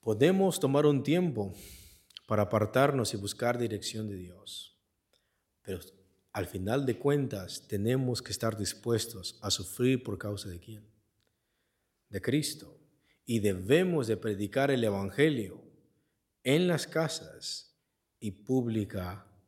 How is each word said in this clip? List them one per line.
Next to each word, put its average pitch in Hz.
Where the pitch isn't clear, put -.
Podemos 165
tomar 143
un 143
tiempo 139
para 104
apartarnos 117
y -
buscar 120
dirección 110
de 101
Dios. -
Pero 92
al 98
final 104
de 120
cuentas, 123
tenemos 120
que -
estar 113
dispuestos 107
a 98
sufrir 123
por 104
causa 101
de 85
¿quién? 107
De 98
Cristo. -
Y 117
debemos 117
de 110
predicar 107
el 123
evangelio 104
en 160
las 170
casas -
y 104
públicamente. 107